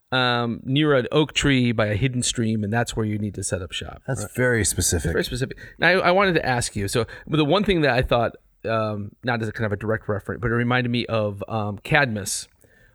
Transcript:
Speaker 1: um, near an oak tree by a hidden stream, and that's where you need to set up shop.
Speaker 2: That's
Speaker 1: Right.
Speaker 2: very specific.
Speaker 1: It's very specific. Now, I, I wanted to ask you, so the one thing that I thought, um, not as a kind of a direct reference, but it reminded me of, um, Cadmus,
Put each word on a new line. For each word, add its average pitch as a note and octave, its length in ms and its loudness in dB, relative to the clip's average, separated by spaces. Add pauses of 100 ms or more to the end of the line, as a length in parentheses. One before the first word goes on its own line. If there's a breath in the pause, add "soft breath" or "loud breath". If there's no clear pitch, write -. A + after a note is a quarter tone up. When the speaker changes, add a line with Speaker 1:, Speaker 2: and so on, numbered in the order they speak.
(120)
Speaker 1:
um, A#2+ 520 0
near D3 300 2
an B2 180 2
oak D3+ 220 2
tree B2+ 380 4
by A2 160 2
a G#2+ 80 0
hidden B2 260 0
stream, A2 420 0
and G2+ 80 -2
that's A#2 240 -2
where A2+ 100 0
you G#2 120 -2
need G#2 180 -4
to G2 80 -8
set F2+ 200 -4
up F2 80 -12
shop. - 360 -12
Speaker 2:
That's A#2+ 140 -4
Speaker 1:
Right. G2+ 140 -10
Speaker 2:
very A#2+ 280 2
specific. - 440 0
Speaker 1:
It's E2+ 40 0
very G2+ 120 0
specific. - 340 -6 (220 loud breath)
Now, G3 80 4
I, F3+ 60 6
I F3+ 180 4
wanted F#3+ 240 4
to - 100 0
ask B2 300 -2
you, G2+ 120 -2
so A2+ 180 0 (220 loud breath)
the D3+ 180 2
one F3+ 180 2
thing F3 180 2
that C#3 140 2
I B2+ 80 2
thought, A#2+ 320 0 (280)
um, G#2+ 500 -4 (100)
not A#2+ 180 0
as A2+ 60 -2
a G#2+ 40 -6
kind A2+ 140 -4
of G#2 80 0
a G2 40 -4
direct G#2+ 300 -2
reference, G2+ 320 -4
but A#2+ 120 0
it - 20 0
reminded A#2+ 380 0
me A#2+ 160 0
of, G#2 400 -2
um, G#2 320 -4
Cadmus, A#2 680 0 (480 soft breath)